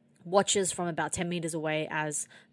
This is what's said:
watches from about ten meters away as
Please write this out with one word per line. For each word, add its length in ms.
watches 480
from 160
about 240
ten 160
meters 260
away 360
as 360